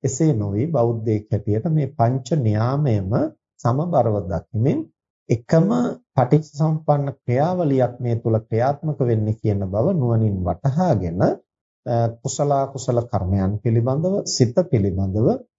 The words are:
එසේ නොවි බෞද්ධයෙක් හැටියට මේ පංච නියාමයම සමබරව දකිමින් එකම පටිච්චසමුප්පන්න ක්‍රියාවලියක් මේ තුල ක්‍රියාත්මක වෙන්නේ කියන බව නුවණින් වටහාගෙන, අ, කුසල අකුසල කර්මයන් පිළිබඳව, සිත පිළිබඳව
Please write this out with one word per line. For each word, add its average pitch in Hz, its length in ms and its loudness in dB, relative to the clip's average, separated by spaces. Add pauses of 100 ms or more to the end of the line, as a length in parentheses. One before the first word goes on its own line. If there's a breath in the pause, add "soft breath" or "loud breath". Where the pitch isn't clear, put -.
එසේ 151 300 0
නොවි 101 340 -2
බෞද්ධයෙක් 117 600 0
හැටියට 107 400 -2
මේ 156 220 0
පංච 123 380 0 (100)
නියාමයම 113 760 0 (440)
සමබරව 127 680 0
දකිමින් 113 560 -2 (500)
එකම 165 380 2 (440)
පටිච්චසමුප්පන්න 151 1000 0
ක්‍රියාවලියක් 139 880 0
මේ 117 160 -2
තුල 113 220 0
ක්‍රියාත්මක 135 600 -2
වෙන්නේ 110 360 0
කියන 104 260 -2
බව 104 300 0
නුවණින් 113 480 0
වටහාගෙන, 98 840 0
අ, - 760 -4 (200)
කුසල - 360 -4
අකුසල 131 520 -2
කර්මයන් 98 540 -2
පිළිබඳව, 131 680 0
සිත - 420 0
පිළිබඳව 98 640 0 (320)